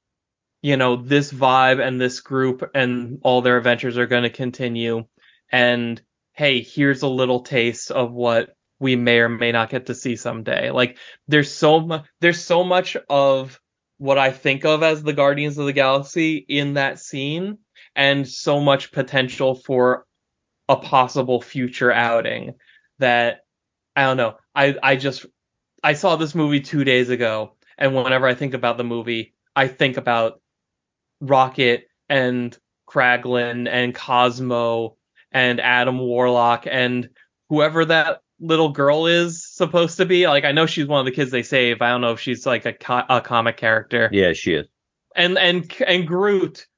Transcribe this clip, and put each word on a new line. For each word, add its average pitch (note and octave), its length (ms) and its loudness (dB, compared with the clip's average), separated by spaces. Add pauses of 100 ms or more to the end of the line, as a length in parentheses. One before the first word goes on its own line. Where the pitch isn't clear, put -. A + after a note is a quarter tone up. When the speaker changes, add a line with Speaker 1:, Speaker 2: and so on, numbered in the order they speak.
(600)
Speaker 1:
you C#3+ 160 0
know, B2+ 180 2
this C#3+ 380 0
vibe C3 520 4
and B2+ 140 -4
this B2+ 220 -4
group C3 420 -2 (100)
and B2 500 -2
all B2+ 180 2
their B2 160 4
adventures A#2+ 400 0
are B2 100 0
gonna A#2+ 220 0
continue. A#2 760 -6 (480)
And A#2+ 500 0 (300)
hey, C#3 300 0
here's C#3 400 -2
a C#3+ 80 0
little B2+ 320 0
taste A#2+ 500 -4
of B2 220 -2
what A#2 420 -2 (240)
we C3 160 0
may A#2+ 240 4
or A#2 80 4
may A#2 240 -2
not A#2 180 0
get B2+ 180 -8
to A#2+ 80 -6
see A#2+ 200 -6
someday. A#2 560 -6
Like, B2+ 260 -2 (300)
there's D3 240 2
so D#3+ 300 2
mu-, D#3+ 180 -6 (220)
there's E3+ 200 2
so F3 220 2
much F3+ 320 -2 (140)
of C3+ 500 0 (380)
what C#3 200 0
I C3+ 140 2
think C#3 340 -2
of D#3 180 2
as D#3 180 0
the D3+ 120 -4
Guardians C#3+ 440 0
of C#3+ 100 -4
the C#3 40 -2
Galaxy C#3+ 800 0
in C#3+ 240 -2
that C#3 260 -4
scene, D#3+ 600 -8 (360)
and C#3 320 2
so C#3+ 320 -2
much C#3 320 0
potential C3 640 -2
for B2+ 500 0 (640)
a C3+ 80 4
possible B2+ 640 0
future B2 540 -2
outing A#2 600 -2 (440)
that A#2+ 440 0 (520)
I C#3 80 2
don't C3 140 2
know. A2+ 200 -2 (160)
I, C#3 300 2
I C3+ 140 4
just, C3 280 -6 (580)
I D3+ 100 2
saw E3 220 0
this D#3 200 -4
movie D3 240 0
two C#3+ 240 -4
days B2+ 260 4
ago, A2 440 -4 (240)
and C3+ 180 0
whenever C3 320 2
I B2 80 2
think C3 180 -6
about A#2+ 240 -2
the A#2+ 60 -4
movie, A#2 500 -6 (220)
I C3+ 120 2
think C3 300 -2
about A#2 440 -2 (800)
Rocket C3 680 2 (220)
and B2 480 -2 (320)
Kraglin B2 800 0
and B2 260 -2
Cosmo A#2+ 1000 -2 (340)
and B2 300 0
Adam B2 380 2
Warlock A#2+ 720 0
and B2 400 -2 (400)
whoever D#3 360 2
that D#3+ 360 0 (180)
little D#3+ 300 0
girl C#3+ 360 2
is E3+ 400 0
supposed E3+ 520 -2
to F#3 80 2
be. F3+ 220 4
Like, C#3+ 160 4
I C#3+ 80 0
know D#3 140 2
she's D#3+ 220 -2
one C#3+ 120 2
of B2+ 60 0
the C3 60 -4
kids C3 200 -4
they B2 120 -2
save. A#2+ 380 0
I A#2+ 80 2
don't B2 120 0
know A#2+ 100 0
if A2+ 80 -6
she's, A#2+ 260 -6
like, A#2+ 200 -2
a A#2 80 -4
co-, B2 340 -4
a B2 140 2
comic A#2 340 -2
character. A2 560 0
Speaker 2:
Yeah, F#2 220 4
she E2 220 -2
is. C#2+ 120 -4 (480)
Speaker 1:
And, F3+ 220 2
and, F3 340 0 (160)
and F3+ 180 0
Groot, F3+ 600 -2 (100)